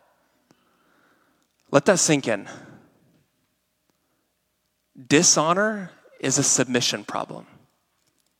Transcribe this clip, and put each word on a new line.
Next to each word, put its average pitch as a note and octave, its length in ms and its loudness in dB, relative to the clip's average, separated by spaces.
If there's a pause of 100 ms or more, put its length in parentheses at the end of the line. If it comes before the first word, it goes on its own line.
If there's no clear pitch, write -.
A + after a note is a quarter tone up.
(1700)
Let C#3+ 140 4
that F#3 140 4
sink C#3 280 0
in. G#2 200 -4 (2500)
Dishonor F3+ 840 2 (280)
is C3+ 180 -2
a C#3 60 0
submission B2 600 0
problem. - 440 -10 (920)